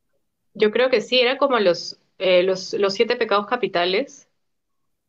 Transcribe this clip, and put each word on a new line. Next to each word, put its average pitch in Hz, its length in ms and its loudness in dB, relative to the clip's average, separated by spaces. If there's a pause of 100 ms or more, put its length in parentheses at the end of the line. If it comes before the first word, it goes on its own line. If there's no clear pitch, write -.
(520)
Yo 214 180 0
creo 247 200 0
que 254 100 2
sí, 247 200 -2
era 254 180 0
como 254 200 2
los, 175 400 0 (200)
eh, 185 240 4
los, 185 320 -2
los 196 200 0
siete 233 220 0
pecados 208 300 -2
capitales, 190 840 -4 (800)